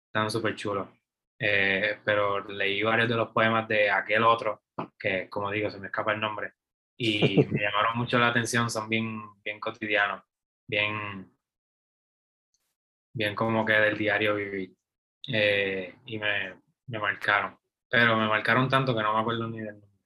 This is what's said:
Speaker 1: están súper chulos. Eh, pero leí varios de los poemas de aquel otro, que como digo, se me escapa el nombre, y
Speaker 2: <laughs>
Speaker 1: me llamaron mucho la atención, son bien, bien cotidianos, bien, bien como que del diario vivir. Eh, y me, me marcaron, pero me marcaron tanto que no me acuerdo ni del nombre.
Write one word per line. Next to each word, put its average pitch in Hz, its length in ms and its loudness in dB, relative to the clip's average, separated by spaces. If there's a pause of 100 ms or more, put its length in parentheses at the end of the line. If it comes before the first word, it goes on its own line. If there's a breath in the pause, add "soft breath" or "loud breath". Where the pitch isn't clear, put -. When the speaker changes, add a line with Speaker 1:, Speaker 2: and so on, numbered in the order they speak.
Speaker 1:
están 107 220 -2
súper 110 260 -2
chulos. 101 340 -6 (540)
Eh, 101 640 2
pero 101 440 0
leí 101 340 -2
varios 113 260 2
de 117 60 0
los 110 140 0
poemas 113 380 2
de 104 220 2
aquel 104 340 2
otro, 110 380 2 (380)
que 92 280 -2
como 101 220 -6
digo, 104 220 -2
se 98 80 -12
me 95 80 -10
escapa 107 260 -2
el 107 60 -4
nombre, 104 340 -6 (420)
y 117 420 2
Speaker 2:
<laughs> 143 140 6
Speaker 1:
me 104 100 -2
llamaron 104 360 0
mucho 120 220 0
la 120 80 4
atención, 117 420 0
son 110 180 -4
bien, 113 320 -2 (240)
bien 107 160 -10
cotidianos, 104 600 -2 (460)
bien, 104 680 -4 (1800)
bien 104 220 -2
como 113 300 0
que 110 80 2
del 107 240 4
diario 104 380 0
vivir. 98 400 -6 (520)
Eh, 101 680 0 (100)
y 110 140 -8
me, 101 420 -4 (240)
me 113 140 -8
marcaron, 101 580 -2 (320)
pero 117 280 4
me 110 100 2
marcaron 117 420 2
tanto 131 260 2
que 110 80 0
no 107 100 0
me 110 80 2
acuerdo 117 260 -2
ni 113 140 -8
del 104 180 -10
nombre. 101 100 -20 (160)